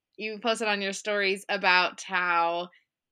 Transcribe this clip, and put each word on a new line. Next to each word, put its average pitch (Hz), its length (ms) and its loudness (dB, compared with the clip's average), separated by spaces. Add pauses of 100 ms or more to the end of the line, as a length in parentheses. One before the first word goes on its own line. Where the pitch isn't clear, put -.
(160)
you 214 240 -8
posted 226 280 0
on 202 140 0
your 196 120 -2
stories 202 540 -2
about 180 540 2
how 175 680 0 (420)